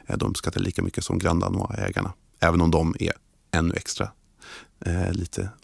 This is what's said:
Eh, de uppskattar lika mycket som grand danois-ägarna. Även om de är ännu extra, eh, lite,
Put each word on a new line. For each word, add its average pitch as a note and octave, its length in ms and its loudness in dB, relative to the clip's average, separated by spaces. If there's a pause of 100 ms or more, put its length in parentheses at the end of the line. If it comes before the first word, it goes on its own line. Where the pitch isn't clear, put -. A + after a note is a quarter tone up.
Eh, - 100 -2
de - 120 0
uppskattar - 320 -2
lika - 200 -2
mycket - 220 -4
som F2+ 160 -2
grand E2 220 2
danois-ägarna. F#2+ 720 -2 (260)
Även E2+ 220 6
om E2 100 6
de E2 280 4
är - 140 0 (380)
ännu E2+ 220 2
extra, - 360 -4 (760)
eh, F2+ 260 0
lite, F#2+ 380 -4 (140)